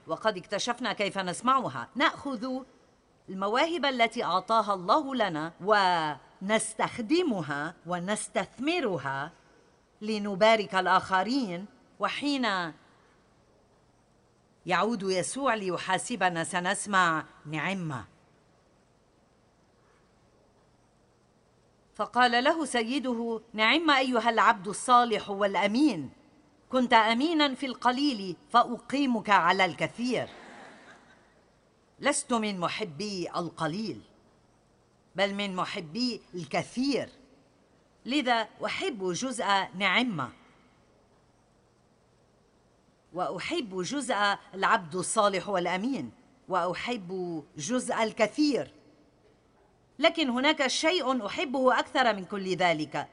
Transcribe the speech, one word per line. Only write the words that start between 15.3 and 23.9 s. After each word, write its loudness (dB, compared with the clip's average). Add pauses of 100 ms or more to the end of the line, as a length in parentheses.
ليحاسبنا -2
سنسمع 0 (220)
نعم. -6 (4000)
فقال 2
له 2
سيده: -2 (120)
"نعم 4